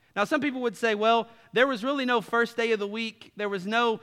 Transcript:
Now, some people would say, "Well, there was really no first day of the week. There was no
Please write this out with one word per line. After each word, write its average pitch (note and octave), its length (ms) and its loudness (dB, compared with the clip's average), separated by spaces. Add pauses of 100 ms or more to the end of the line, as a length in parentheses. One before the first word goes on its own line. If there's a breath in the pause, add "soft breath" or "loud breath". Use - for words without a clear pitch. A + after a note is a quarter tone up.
(160 soft breath)
Now, G3+ 80 0
some D4+ 160 0
people C4 220 -2
would A#3 160 -2
say, A3+ 180 0
"Well, A3+ 320 4 (240 loud breath)
there A#3+ 160 4
was A3+ 160 -2
really C4+ 220 -2
no B3 160 2
first A#3 340 -2
day A#3 160 0
of G#3+ 80 0
the G3+ 80 -4
week. A3 480 -10
There G#3 140 -4
was G3 180 -6
no A3+ 360 0